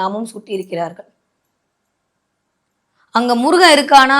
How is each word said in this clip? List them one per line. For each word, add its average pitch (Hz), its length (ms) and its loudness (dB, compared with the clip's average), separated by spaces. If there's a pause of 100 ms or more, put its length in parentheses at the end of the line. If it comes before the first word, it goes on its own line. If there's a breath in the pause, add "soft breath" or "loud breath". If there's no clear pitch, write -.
நாமம் 208 320 -8
சூட்டி 214 260 -12
இருக்கிறார்கள். 175 500 -10 (2000)
அங்க 240 240 -2
முருகன் 320 420 2
இருக்கானா 277 420 4